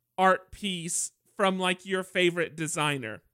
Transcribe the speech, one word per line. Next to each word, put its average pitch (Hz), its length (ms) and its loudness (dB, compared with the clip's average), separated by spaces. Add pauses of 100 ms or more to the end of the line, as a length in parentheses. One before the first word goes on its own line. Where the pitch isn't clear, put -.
(180)
art 185 340 2
piece 175 600 -6 (260)
from, 190 220 2
like, 185 260 0
your 190 180 -2
favorite 175 540 0
designer. 143 640 -4 (120)